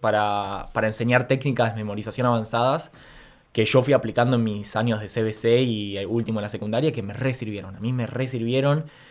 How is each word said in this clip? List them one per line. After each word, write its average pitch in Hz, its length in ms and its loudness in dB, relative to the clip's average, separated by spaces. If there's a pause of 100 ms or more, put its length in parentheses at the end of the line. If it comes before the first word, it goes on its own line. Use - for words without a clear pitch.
para, 104 720 0
para 110 140 0
enseñar 123 380 2
técnicas 123 480 0
de - 20 -8
memorización 107 500 -4
avanzadas 120 680 0 (600)
que 110 100 4
yo 127 180 6
fui 135 120 4
aplicando 120 420 2
en 117 80 4
mis 104 320 -4
años 110 240 0
de 104 80 -8
C 117 140 -2
B 110 100 0
C 117 300 4
y 104 340 -2
el 98 100 -4
último 110 340 -2
en - 20 -4
la 104 80 -6
secundaria, 113 420 -2
que 117 100 -6
me 98 120 -8
re 123 180 0
sirvieron". 101 440 -8
A - 40 -14
mí 120 140 -2
me 120 120 -2
re 127 220 -4
sirvieron 131 560 0 (260)